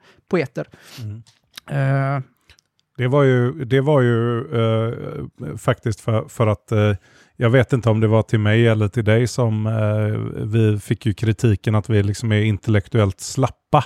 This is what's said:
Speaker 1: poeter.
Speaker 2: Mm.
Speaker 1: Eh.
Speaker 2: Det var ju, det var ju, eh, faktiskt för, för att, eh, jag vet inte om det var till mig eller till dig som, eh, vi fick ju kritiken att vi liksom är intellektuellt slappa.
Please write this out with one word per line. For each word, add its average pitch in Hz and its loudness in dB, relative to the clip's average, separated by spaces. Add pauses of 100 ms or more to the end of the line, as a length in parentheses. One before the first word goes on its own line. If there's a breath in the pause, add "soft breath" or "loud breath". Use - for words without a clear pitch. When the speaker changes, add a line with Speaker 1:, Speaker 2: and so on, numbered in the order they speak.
(300 soft breath)
Speaker 1:
poeter. 156 -6 (360 loud breath)
Speaker 2:
Mm. 107 -12 (480)
Speaker 1:
Eh. 135 -2 (760 soft breath)
Speaker 2:
Det 123 -2
var 143 2
ju, 131 2
det 131 0
var 143 2
ju, 120 2 (220)
eh, 113 -2 (320)
faktiskt - -4
för, 110 -2
för - -2
att, 107 -2
eh, 104 4 (440 soft breath)
jag 117 0
vet 127 2
inte 117 0
om 110 2
det 110 2
var 110 4
till - -2
mig 107 2
eller 107 2
till 113 -4
dig 113 2
som, 110 -2
eh, 107 -2
vi 107 2
fick - -6
ju 104 0
kritiken 107 0
att 107 -2
vi 104 2
liksom 104 -2
är 107 2
intellektuellt 104 0
slappa. - -2